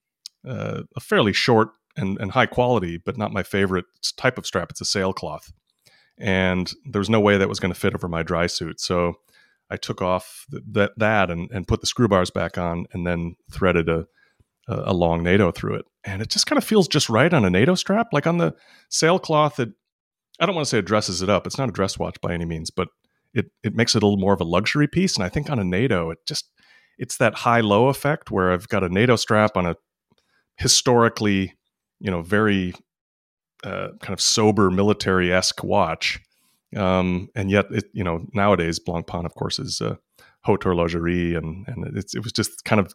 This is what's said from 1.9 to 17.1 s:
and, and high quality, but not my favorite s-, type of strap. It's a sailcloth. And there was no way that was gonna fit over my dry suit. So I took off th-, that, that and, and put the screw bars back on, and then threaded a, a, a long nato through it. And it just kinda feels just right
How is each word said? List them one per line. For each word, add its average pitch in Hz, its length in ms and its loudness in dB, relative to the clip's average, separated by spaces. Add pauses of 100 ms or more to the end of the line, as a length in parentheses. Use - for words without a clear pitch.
and, 98 240 -6
and 107 100 -6
high 127 160 2
quality, 107 520 0
but 95 180 -8
not 104 160 -4
my 101 100 -2
favorite 92 440 0 (180)
s-, - 80 -6
type - 240 -2
of 104 100 -10
strap. - 240 -4
It's - 120 -14
a - 20 -8
sailcloth. 95 640 -4 (640)
And 92 560 0 (120)
there 104 160 -4
was 98 100 -2
no 113 80 4
way 104 200 6
that 98 100 2
was 104 100 -6
gonna 90 160 -2
fit 98 180 -2
over - 140 -6
my 82 160 -4
dry 85 240 0
suit. 82 320 -8
So 87 360 -2 (540)
I 95 80 -8
took - 240 -8
off 92 480 -4
th-, 143 220 -14
that, 104 260 0
that 107 320 2
and, 85 220 -6
and 92 160 -6
put 110 140 0
the - 80 -6
screw - 180 2
bars 95 240 2
back 85 260 -4
on, 87 360 -4
and 90 120 -6
then 87 300 -2 (160)
threaded 87 380 2
a, 82 180 0 (640)
a, - 180 -4
a - 60 0
long 85 320 2
nato 90 260 4
through - 240 -6
it. 104 120 -8 (180)
And 98 180 -8
it 113 60 -8
just - 180 -2
kinda - 140 0
feels 208 260 2
just - 220 0
right 139 260 4